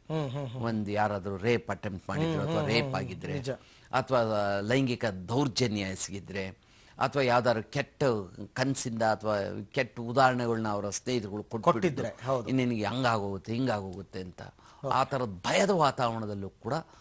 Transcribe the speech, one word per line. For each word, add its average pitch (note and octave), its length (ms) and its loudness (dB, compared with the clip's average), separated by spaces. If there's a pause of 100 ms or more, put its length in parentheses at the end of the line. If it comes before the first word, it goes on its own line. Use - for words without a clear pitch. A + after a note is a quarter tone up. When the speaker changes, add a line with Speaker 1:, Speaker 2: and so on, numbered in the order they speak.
Speaker 1:
ಹ್ಮ್, D3+ 220 -2
ಹ್ಮ್, C3+ 160 -6
ಹ್ಮ್. A#2+ 160 -6
Speaker 2:
ಒಂದ್ A2 260 0
ಯಾರಾದ್ರೂ G2+ 480 0
ರೇಪ್ A2 320 2
ಅಟೆಂಪ್ಟ್ F#2+ 400 -6
ಮಾಡಿದ್ರು D#3 300 0
Speaker 1:
ಹ್ಮ್, - 100 0
Speaker 2:
ಅಥವಾ - 120 2
Speaker 1:
ಹ್ಮ್, - 80 0
Speaker 2:
ರೇಪ್ - 160 2
Speaker 1:
ಹ್ಮ್, C3+ 100 -4
ಹ್ಮ್. - 80 -2
Speaker 2:
ಆಗಿದ್ರೆ, F3 300 -6
Speaker 1:
ನಿಜ. C#3 160 -4 (420)
Speaker 2:
ಅಥವಾ B2+ 300 2 (400)
ಲೈಂಗಿಕ B2 440 2
ದೌರ್ಜನ್ಯ G#2+ 760 0
ಎಸಗಿದ್ರೆ, F#2+ 840 -6 (360)
ಅಥವಾ C3+ 240 2
ಯಾವ್ದಾದ್ರು A#2+ 400 4
ಕೆಟ್ಟ - 400 -4 (500)
ಕನ್ಸಿಂದ B2+ 480 -2
ಅಥವಾ G#2+ 340 2 (360)
ಕೆಟ್ಟ B2 280 -2
ಉದಾಹರಣೆಗಳನ್ನ A#2+ 680 2
ಅವರ G2+ 220 -2
ಸ್ನೇಹಿತರುಗಳು G#2 540 -4
ಕೊಟ್ಬಿಟ್ಟಿದ್ರು, C#3 600 0
Speaker 1:
ಕೊಟ್ಟಿದ್ರೆ, - 240 -8
ಹೌದು. B2 220 -2
Speaker 2:
"ಇನ್ನು B2+ 160 2
ನಿನಗೆ A2+ 200 0
ಹಂಗಾಗೋಗುತ್ತೆ, G#2+ 680 0
ಹಿಂಗಾಗೋಗುತ್ತೆ" G2+ 640 -4
ಅಂತ, F#2 220 -12 (440)
Speaker 1:
ಓಕೆ. C3+ 80 -4
Speaker 2:
ಆ C3 100 2
ಥರದ C3 220 -2
ಭಯದ B2+ 440 2
ವಾತಾವರಣದಲ್ಲೂ A2+ 800 2
ಕೂಡ - 240 -6 (280)